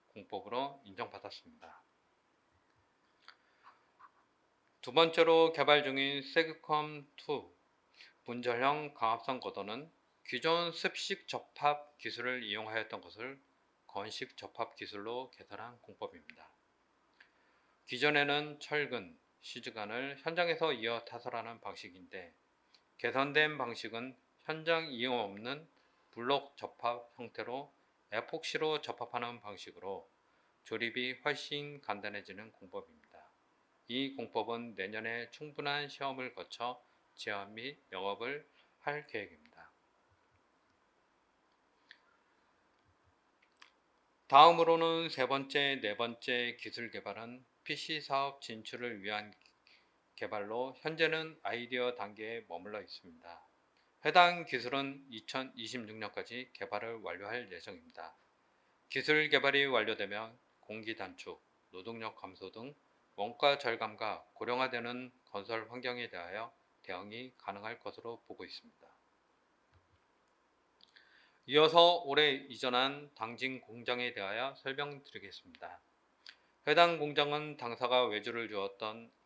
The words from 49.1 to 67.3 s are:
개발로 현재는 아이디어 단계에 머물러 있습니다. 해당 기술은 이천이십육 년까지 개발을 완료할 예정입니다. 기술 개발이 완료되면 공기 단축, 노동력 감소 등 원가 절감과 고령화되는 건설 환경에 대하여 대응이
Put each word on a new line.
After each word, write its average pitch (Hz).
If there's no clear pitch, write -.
개발로 110
현재는 160
아이디어 120
단계에 107
머물러 95
있습니다. 85
해당 175
기술은 139
이천이십육 117
년까지 110
개발을 110
완료할 101
예정입니다. 85
기술 151
개발이 139
완료되면 110
공기 110
단축, 92
노동력 110
감소 95
등 123
원가 131
절감과 110
고령화되는 123
건설 104
환경에 123
대하여 92
대응이 104